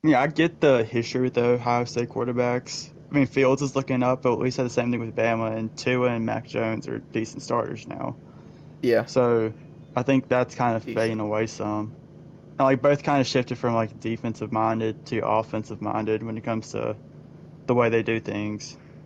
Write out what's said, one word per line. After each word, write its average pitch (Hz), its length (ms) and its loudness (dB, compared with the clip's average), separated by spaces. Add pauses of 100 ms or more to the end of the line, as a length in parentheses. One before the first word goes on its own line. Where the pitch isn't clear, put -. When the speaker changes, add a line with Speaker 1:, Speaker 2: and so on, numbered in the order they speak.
Speaker 1:
Yeah, 143 180 6
I 143 60 2
get 160 320 0
the 131 240 6
history 120 380 -2
with 127 140 0
the 120 100 2
Ohio 120 400 2
State 120 240 -4
quarterbacks. 123 800 -2 (200)
I 139 60 -4
mean, 143 100 6
Fields 131 360 4
is 139 140 -4
looking 131 280 0
up, 127 180 2
but 123 160 2
we 127 140 0
said 127 140 -2
the 120 40 -2
same 120 220 0
thing 117 80 0
with 113 160 -6
Bama, 113 400 0
and 110 220 -6
Tua 123 320 2
and 117 160 -2
Mac 110 200 -4
Jones 113 440 -4
are 113 100 -6
decent - 420 -6
starters 117 460 -4
now. - 300 -8 (640)
Speaker 2:
Yeah. 117 240 2
Speaker 1:
So, 117 480 2 (420)
I 127 80 0
think 135 240 2
that's 127 280 0
kind 120 200 0
of 113 80 -4
Speaker 2:
Decent. 117 180 -6
Speaker 1:
fading 113 200 0
away 107 260 0
some. 107 480 -6 (640)
And, - 0 -
like, 135 220 4
both 143 200 4
kind 143 200 2
of 123 60 0
shifted 123 300 -2
from, 120 180 0
like, 110 260 -2
defensive-minded 110 1040 -2
to 117 180 -2
offensive-minded 107 960 -2
when 110 160 -8
it 113 60 -10
comes 113 280 -4
to 110 260 -4 (680)
the 123 80 2
way 120 140 4
they 113 160 4
do 113 160 0
things 104 560 -6 (300)